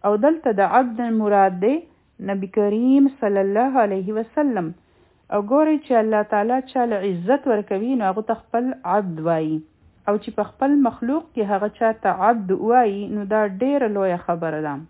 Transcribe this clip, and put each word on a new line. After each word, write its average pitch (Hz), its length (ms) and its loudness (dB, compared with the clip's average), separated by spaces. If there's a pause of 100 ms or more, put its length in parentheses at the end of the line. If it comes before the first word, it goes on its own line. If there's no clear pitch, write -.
او 208 80 2 (120)
دلته 302 340 2
د 190 180 2
عبد 240 240 0 (180)
مراد 196 420 4
دی 240 140 2 (460)
نبی 190 360 -6
کریم 240 520 4 (120)
صلی 202 220 0
الله 233 420 2
علیه 196 320 -4
وسلم. 226 500 -2 (640)
او 208 120 0
ګورئ 302 340 2
چې 285 240 -4
الله 214 220 0 (100)
تعالی 220 260 0 (140)
چا 254 180 0
له 196 200 -2
عزت 202 400 -2
ورکوي، 208 500 -2
نو 196 80 0
هغه 202 200 -2
ته 226 120 -2
خپل 247 320 -4 (220)
عبد 175 340 -2
وایي. 160 260 -2 (540)
او 208 80 2
چې 208 140 -8 (100)
په 208 100 -4
خپل 285 260 0 (120)
مخلوق 285 360 -4 (100)
کې 226 80 -2 (100)
هغه 208 160 -2 (100)
چا 220 140 2 (100)
ته 190 280 0
عبد 202 280 -2
وایي، 220 420 2 (140)
نو 202 180 -6
دا 214 140 2
ډېره 247 480 -2
لویه 185 320 0
خبره 165 400 -4
ده. 143 80 -6 (160)